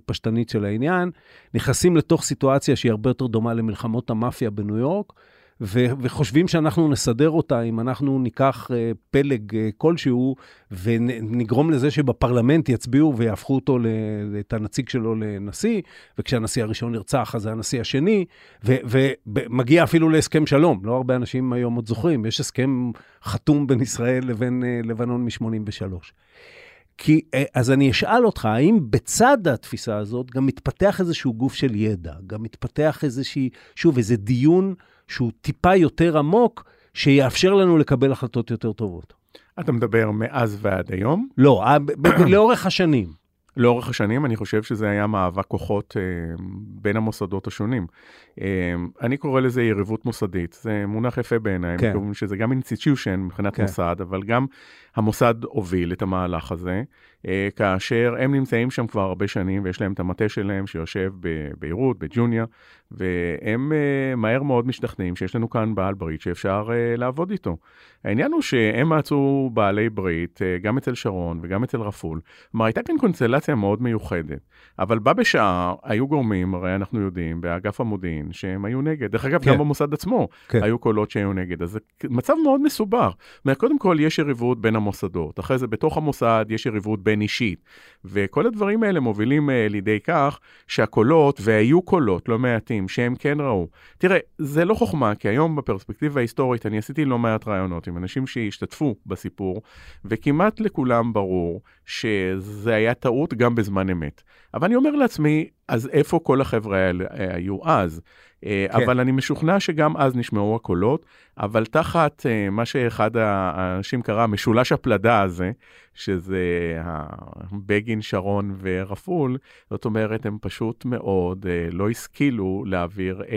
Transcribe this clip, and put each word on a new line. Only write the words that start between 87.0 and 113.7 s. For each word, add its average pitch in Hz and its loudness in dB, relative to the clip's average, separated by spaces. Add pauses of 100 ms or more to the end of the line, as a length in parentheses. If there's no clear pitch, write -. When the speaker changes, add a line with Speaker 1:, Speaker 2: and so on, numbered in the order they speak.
Speaker 2:
בין 107 2
אישית. 104 -2 (420)
וכל 101 0
הדברים 214 0
האלה 190 2
מובילים, 127 2
אה, 120 2
לידי 104 0
כך 143 0 (280)
שהקולות, 135 4
והיו 113 4
קולות 120 0
לא 113 0
מעטים, 113 -2
שהם 123 -2
כן 147 -2
ראו. 107 0 (300)
תראה, 180 2 (200)
זה 151 0
לא 208 2
חוכמה, 165 0
כי - -4
היום 151 2
בפרספקטיבה 139 -4
ההיסטורית, 123 0
אני 107 -2
עשיתי 139 -4
לא 123 0
מעט 113 0
רעיונות 92 -4
עם 87 -8
אנשים 110 -6
שהשתתפו 113 -4 (100)
בסיפור, 95 -6 (440)
וכמעט 147 0
לכולם 120 0
ברור 92 -2 (240)
שזה 104 -2
היה 113 4
טעות 135 0
גם 120 2
בזמן 98 0
אמת. 80 -4 (320)
אבל 131 0
אני 226 4
אומר 277 4
לעצמי, 156 2 (180)
"אז 123 -2
איפה 160 2
כל 135 4
החבר'ה 107 -2
האלה, 92 0
אה, 92 -6
היו 95 -4 (100)
אז?" 90 0 (440)
אה, 98 -2
Speaker 1:
כן. 120 2
Speaker 2:
אבל 127 2
אני 131 2
משוכנע 156 0
שגם 156 0
אז 135 2
נשמעו 110 0
הקולות, 110 0 (320)
אבל 110 -2
תחת, 156 0
אה, 107 0
מה 110 -2
שאחד 117 0
ה-, 98 0
האנשים 92 -4